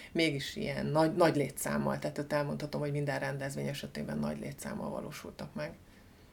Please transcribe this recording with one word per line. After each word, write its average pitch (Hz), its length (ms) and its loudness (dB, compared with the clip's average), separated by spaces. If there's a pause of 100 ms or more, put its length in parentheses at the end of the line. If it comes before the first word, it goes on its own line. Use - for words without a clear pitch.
(120)
mégis 151 440 2
ilyen 139 300 -2
nagy, 156 300 6
nagy 165 200 8
létszámmal, 143 640 0
tehát 147 180 -4
ott 147 160 -2
elmondhatom, 147 480 0
hogy 147 100 0
minden 139 280 0
rendezvény 139 480 -4
esetében 143 500 -6
nagy - 220 -2
létszámmal - 500 -6
valósultak - 640 -8
meg. 156 180 -6 (600)